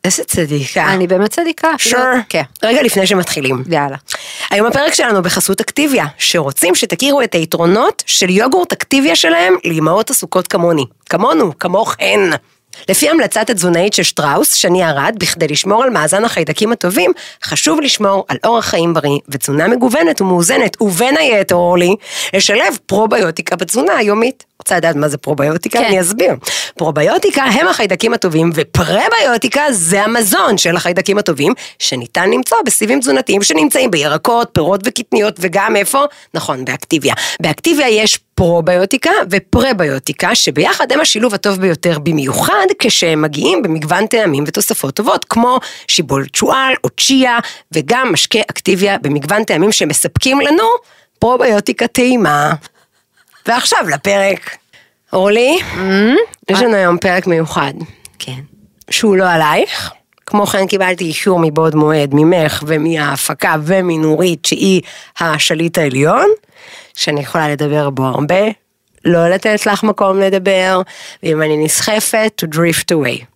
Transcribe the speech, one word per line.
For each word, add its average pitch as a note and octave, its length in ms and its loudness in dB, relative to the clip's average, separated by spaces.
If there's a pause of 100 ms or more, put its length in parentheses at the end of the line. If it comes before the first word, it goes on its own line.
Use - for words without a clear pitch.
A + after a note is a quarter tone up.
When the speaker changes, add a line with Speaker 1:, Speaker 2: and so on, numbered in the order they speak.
Speaker 1:
איזה - 200 -2
צדיקה. D3+ 680 -2
Speaker 2:
אני F#3 140 2
באמת F#3+ 240 2
צדיקה. E4 380 -2 (220)
Speaker 1:
Sure. - 80 0
Speaker 2:
לא, B3+ 40 2 (260)
כן. D#3+ 140 -2 (200)
Speaker 1:
רגע A#3+ 200 2
לפני G3 240 2
שמתחילים. C#3 640 -2
Speaker 2:
יאללה. C#3+ 260 -2 (540)
Speaker 1:
היום G#3 160 2
הפרק C#4 280 0
שלנו A3 280 0
בחסות F#3 380 -2
אקטיביה, C4 460 0 (120)
שרוצים D3+ 560 0
שתכירו C#4 480 0
את A3 120 -4
היתרונות G3 720 0
של - 240 0
יוגורט C4 420 2
אקטיביה C#4 440 0
שלהם E4+ 380 2 (100)
לאמהות E3+ 460 0
עסוקות - 380 -2
כמוני. E3+ 360 2 (260)
כמונו, A3 480 0
כמוכן. G3 640 0 (680)
לפי G3 220 2
המלצת C#4+ 400 0
התזונאית F3+ 420 2
של F#3+ 100 0
שטראוס, D3+ 520 0
שני F3+ 300 2
ארד, D#3 340 0
בכדי E3 300 -2
לשמור F#3+ 360 0
על B3+ 60 2
מאזן F#3 340 0
החיידקים F#3+ 480 -2
הטובים, B3+ 400 0 (320)
חשוב D4+ 360 -2
לשמור G3 480 0
על - 160 -4
אורח A3+ 220 0
חיים E3+ 280 0
בריא C#3+ 240 0 (100)
ותזונה C#3 400 -2
מגוונת B3+ 520 2
ומאוזנת, F#3+ 600 0
ובין A3 360 0
היתר, G#3+ 380 2
אורלי, F3 420 2 (380)
לשלב A#3 420 0 (100)
פרוביוטיקה G3 680 0
בתזונה A3+ 400 0
היומית. A3+ 480 0 (140)
רוצה - 180 -2
לדעת E3 200 0
מה D3+ 120 0
זה C#3+ 100 -4
פרוביוטיקה? D3+ 600 -2
Speaker 2:
כן. A#3 60 2
Speaker 1:
אני F#3+ 160 2
אסביר. F#3 320 0 (460)
פרוביוטיקה F3+ 680 0
הם C4 240 2
החיידקים A3 460 0
הטובים, E3 400 0
ופרביוטיקה A#3+ 1160 0
זה F#3+ 320 0
המזון A#3 560 0
של F3 180 0
החיידקים F#3 420 0
הטובים, E3 340 0 (260)
שניתן C3+ 520 -2
למצוא A#3+ 360 0
בסיבים A3+ 340 0
תזונתיים A#3+ 420 0
שנמצאים C4 480 2
בירקות, D#3+ 600 0
פירות F3+ 320 0
וקטניות, G#3+ 560 -2
וגם F#3+ 360 0
איפה? C4+ 280 0 (300)
נכון, C3+ 300 -6
באקטיביה. C3 500 -4 (260)
באקטיביה C#4 480 0
יש G#3+ 300 0 (160)
פרוביוטיקה F3+ 760 2 (200)
ופרביוטיקה, F#3+ 1040 -2
שביחד E3 580 0
הם C#4+ 80 2
השילוב A3+ 340 0
הטוב G3 260 -2
ביותר, E3+ 380 0
במיוחד D#3+ 680 0 (120)
כשהם E3 440 2
מגיעים D#3 400 0
במגוון E3 440 0
טעמים F3 400 0
ותוספות - 480 -4
טובות, C4+ 300 0
כמו B3 340 2 (300)
שיבול C3+ 380 0 (100)
שועל C4 380 2 (100)
או B2 40 0 (120)
צ'יה, B3+ 380 2 (340)
וגם G#3+ 400 0
משקה - 280 0 (100)
אקטיביה G3 480 0
במגוון D3 460 -2
טעמים G3 280 2
שמספקים G3+ 680 0
לנו D#4 240 2 (540)
פרוביוטיקה A#3 680 2
טעימה. E3+ 680 2 (920)
ועכשיו B3+ 320 0 (100)
לפרק. G3 680 -2 (560)
אורלי, A#3 480 2
Speaker 2:
Mm-hmm. G3+ 920 0
Speaker 1:
יש F#3+ 100 2
לנו A#3 140 2
היום F3+ 220 2
פרק F3+ 280 0
מיוחד. D#3+ 460 0 (460)
Speaker 2:
כן. C3 220 -12 (500)
Speaker 1:
שהוא G3+ 260 2
לא F#3+ 120 2
עלייך. D#3+ 640 0 (360)
כמו G#3 200 0
כן F#3+ 200 0
קיבלתי F#3 380 -2
אישור F3 380 0
מבעוד D#3+ 320 2
מועד, D3+ 380 2
ממך D#3 540 2
ומההפקה D#3 960 -2
ומנורית, E3 840 0
שהיא F#3 380 0 (380)
השליט E3 580 -2
העליון, D#3 480 2 (680)
שאני D3 260 -4
יכולה D3 280 -2
לדבר D3 420 0
בו C3+ 140 -4
הרבה, C#3+ 360 0 (640)
לא E3+ 240 4
לתת G#3 380 0
לך G3+ 160 0
מקום G3 380 0
לדבר, F#3+ 640 2 (400)
ואם D#3 200 0
אני D#3 140 0
נסחפת, G#3+ 880 -2
to D#3 120 -6
drift E3 400 0
away. C3+ 280 -4 (120)